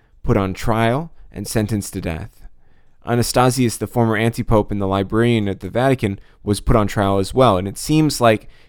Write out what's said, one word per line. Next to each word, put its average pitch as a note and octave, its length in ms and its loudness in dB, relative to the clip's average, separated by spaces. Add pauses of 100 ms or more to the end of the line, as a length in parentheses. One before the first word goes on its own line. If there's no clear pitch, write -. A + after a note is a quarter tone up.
(220)
put A2+ 140 2
on G2 160 0
trial, A#2 600 -2 (200)
and G#2 160 -10
sentenced G#2+ 460 -4
to G2 60 -6
death. E2+ 460 -10 (600)
Anastasius, B2 680 2
the A2 100 -6
former A2+ 300 0
antipope A2+ 540 0
and G#2 120 -4
the G2 40 -2
librarian G#2 600 0
at F#2+ 120 -6
the F#2+ 100 -10
Vatican, A#2+ 480 0 (240)
was G#2 180 -2
put - 160 2
on G#2+ 100 4
trial G2 320 0
as G2 140 -2
well, A#2+ 240 4
and F#2+ 100 -2
it G2 120 -8
seems D3+ 420 0
like A2+ 280 2 (200)